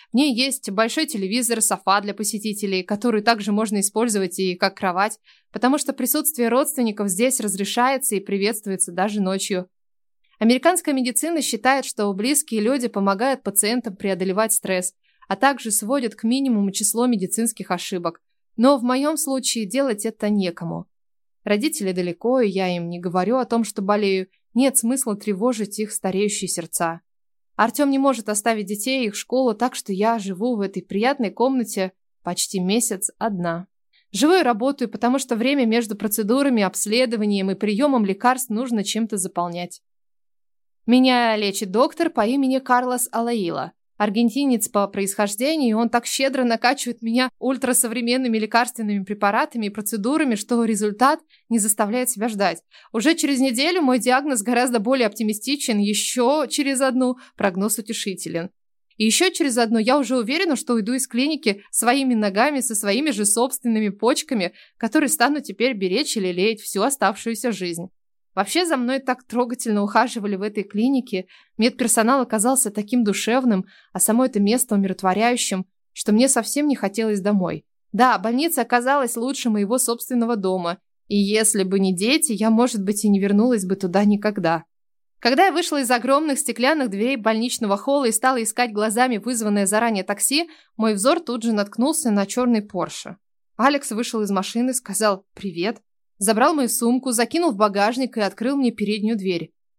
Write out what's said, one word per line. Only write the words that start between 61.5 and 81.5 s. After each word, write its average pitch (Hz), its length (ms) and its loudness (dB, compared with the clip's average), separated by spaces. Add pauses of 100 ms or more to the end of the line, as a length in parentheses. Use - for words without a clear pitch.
своими 254 440 2
ногами, 220 440 2
со 226 160 -4
своими 214 360 0
же 208 140 0
собственными 233 600 0
почками, 208 640 0 (240)
которые 277 320 0
стану 285 320 2
теперь 233 340 -2
беречь 202 440 -2
и - 20 -2
лелеять 190 400 0
всю - 220 -4
оставшуюся 226 720 -2
жизнь. 175 340 -8 (480)
Вообще 202 300 0
за 330 100 0
мной 254 240 0
так 254 240 -4
трогательно 233 580 -2
ухаживали 208 540 0
в 185 60 -4
этой 208 220 -4
клинике. 220 640 -2 (300)
Медперсонал 240 640 2
оказался 240 500 0
таким 214 360 -2
душевным, 214 600 2 (280)
а - 80 -4
само 233 240 4
это 233 160 0
место 214 340 2
умиротворяющим, 196 880 0 (280)
что - 180 -2
мне 233 160 6
совсем 269 400 0
не 277 80 2
хотелось 208 460 -2
домой. 180 440 0 (280)
Да, 226 260 4
больница 247 420 0
оказалась 247 540 0
лучше 247 340 -4
моего 208 280 0
собственного 233 580 0
дома. 185 440 -2 (280)
И 208 80 -2
если 202 480 2